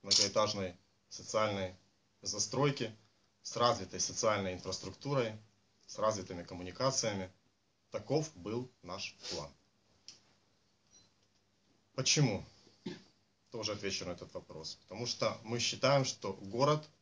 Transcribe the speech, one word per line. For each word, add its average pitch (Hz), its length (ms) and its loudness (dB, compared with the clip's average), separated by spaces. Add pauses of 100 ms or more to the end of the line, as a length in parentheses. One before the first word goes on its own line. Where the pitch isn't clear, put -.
многоэтажной 98 720 4 (320)
социальной 101 640 0 (480)
застройки 120 720 0 (480)
с - 140 -10
развитой 104 440 2
социальной 101 540 2
инфраструктурой, 110 800 -2 (540)
с - 120 -12
развитыми 95 440 0
коммуникациями. 95 880 -2 (640)
Таков 139 420 0
был 107 340 -6 (140)
наш 90 320 -8 (160)
план. 76 180 -6 (2500)
Почему? 123 500 4 (1080)
Тоже 110 180 -4
отвечу 101 340 -2
на 90 60 -6
этот 85 240 -10
вопрос. 80 480 -10
Потому 113 240 -8
что 110 380 0
мы 117 160 -2
считаем, 131 440 4
что - 280 -4
город 127 560 2 (140)